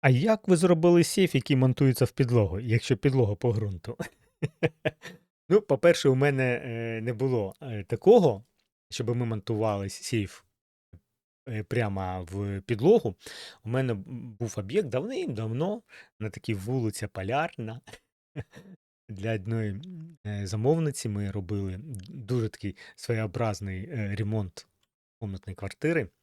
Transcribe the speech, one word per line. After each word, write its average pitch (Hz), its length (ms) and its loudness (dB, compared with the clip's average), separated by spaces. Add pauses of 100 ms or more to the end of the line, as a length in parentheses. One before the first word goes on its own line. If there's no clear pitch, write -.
А 139 100 6
як 202 380 4
ви 185 80 8
зробили 175 480 6
сейф, 185 300 2
який 139 220 2
монтується 131 480 4
в 120 60 0
підлогу, 110 500 2
якщо 117 360 2
підлога 127 380 2
по 120 180 0
ґрунту? 104 500 -4
<laughs> - 40 -8 (1400)
Ну, 196 120 6
по-перше, 170 480 4
у 131 60 6
мене, 131 500 2
е, 117 360 -6
не 117 120 -4
було, 113 500 -2
е, 110 220 -8
такого, 151 600 6 (460)
щоб 117 260 -4
ми 123 100 -2
монтували 107 600 -2
сейф, - 540 -4 (1040)
е, 110 140 -6
прямо 95 680 -2
в 98 300 -4
підлогу. 123 560 2 (480)
У 104 40 -8
мене 127 260 0
б-, 95 100 -8 (340)
був 117 180 -6
об'єкт 127 320 -4
давним-давно 156 920 -4 (380)
на 107 100 -6
такій - 240 -6
вулиця 107 540 -4
Полярна. 117 720 -6 (540)
<laughs> 185 440 -16 (300)
Для 107 260 -4
одної, 110 360 -4
м, 165 560 -14
е, 101 200 -6
замовниці 139 640 0
ми 101 220 -4
робили 98 460 -6
д-, 117 320 -12
дуже 117 400 -4
такий - 280 -8 (200)
своєобразний, 104 960 -4
е, 107 280 -6
ремонт 104 480 -4 (540)
комнатної 98 340 -8
квартири. 135 540 -4 (140)